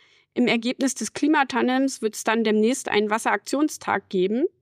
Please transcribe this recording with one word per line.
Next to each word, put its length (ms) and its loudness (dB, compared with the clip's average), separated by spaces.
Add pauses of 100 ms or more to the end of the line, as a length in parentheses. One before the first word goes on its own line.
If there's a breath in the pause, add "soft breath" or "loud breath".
(360 soft breath)
Im 120 2
Ergebnis 480 0
des 180 -8
Klimatandems 880 0
wird's 240 -4
dann 180 2
demnächst 460 2
einen 200 0
Wasseraktionstag 1000 -2
geben. 360 0 (160)